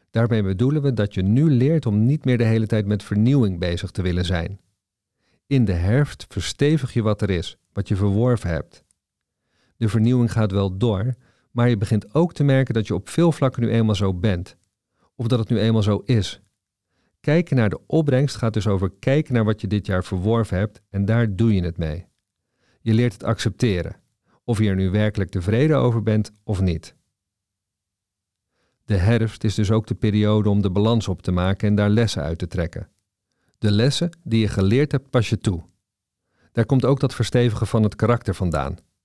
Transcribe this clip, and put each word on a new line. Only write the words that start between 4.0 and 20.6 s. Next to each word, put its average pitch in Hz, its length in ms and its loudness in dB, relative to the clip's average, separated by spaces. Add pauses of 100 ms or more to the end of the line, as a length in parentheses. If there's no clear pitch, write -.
willen 90 240 0
zijn. 87 340 -4 (880)
In 131 180 2
de 95 80 0
herfst 104 560 0
verstevig 143 640 -2
je 120 80 0
wat 107 200 0
er 101 80 -2
is, 85 280 -4 (160)
wat 101 140 -6
je 104 80 0
verworven 104 540 0
hebt. - 340 -6 (960)
De 113 120 0
vernieuwing 117 420 2
gaat 107 200 0
wel 95 260 0
door, 110 360 0 (380)
maar 120 180 2
je 117 80 2
begint 107 360 -2
ook 165 200 0
te 147 100 -2
merken 135 300 2
dat 113 140 -2
je 104 60 -2
op 87 160 -6
veel 165 220 2
vlakken 131 300 0
nu 113 80 0
eenmaal 110 260 2
zo 95 180 0
bent. 90 440 -2 (580)
Of 117 120 -6
dat 117 120 0
het 110 100 -4
nu 117 100 2
eenmaal 110 240 2
zo 101 220 0
is. 113 360 -2 (800)
Kijken 165 360 0
naar 110 140 4
de - 160 -6
opbrengst 139 500 0
gaat 113 180 -2
dus 107 140 -2
over 98 320 0
kijken 139 340 0
naar 117 120 2
wat 107 160 -2
je 101 60 -6
dit 101 180 -2
jaar 92 180 -2
verworven 101 540 -2
hebt 104 320 -4